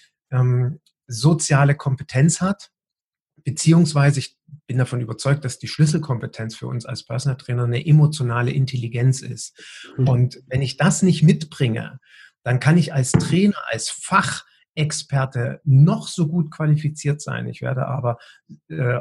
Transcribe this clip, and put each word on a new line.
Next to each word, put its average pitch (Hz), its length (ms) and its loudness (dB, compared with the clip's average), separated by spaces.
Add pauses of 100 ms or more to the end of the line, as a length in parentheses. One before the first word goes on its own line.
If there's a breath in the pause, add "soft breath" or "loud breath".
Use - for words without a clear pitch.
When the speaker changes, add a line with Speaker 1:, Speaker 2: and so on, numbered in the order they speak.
(300 loud breath)
Speaker 1:
ähm, 127 500 0 (260)
soziale 143 680 2
Kompetenz 139 680 0
hat, 190 280 -4 (720)
beziehungsweise 147 760 4
ich - 180 -14 (280)
bin 123 120 -2
davon 123 220 -2
überzeugt, 135 440 -2
dass 120 140 -8
die - 100 -12
Schlüsselkompetenz 127 840 -2
für - 120 -14
uns 123 200 -8
als - 180 -12
Personal 127 320 -4
Trainer 123 280 -4
eine 120 200 -2
emotionale 139 680 2
Intelligenz 127 720 0
ist. - 360 -14 (380 loud breath)
Speaker 2:
Mhm. 131 120 2
Speaker 1:
Und 123 380 0
wenn 131 160 -2
ich 131 140 -6
das 180 260 2
nicht 185 200 2
mitbringe, 127 760 0 (440 soft breath)
dann 127 180 -2
kann 156 180 4
ich 151 140 0
als 135 200 -2
Trainer, 196 440 2 (120)
als 113 220 -6
Fachexperte - 1700 -4
noch 151 440 4
so 165 200 -2
gut 156 220 -2
qualifiziert 147 720 -2
sein. - 280 -8
Ich 123 140 -14
werde 127 240 -4
aber, 120 320 -4 (500 soft breath)
äh, 127 320 -4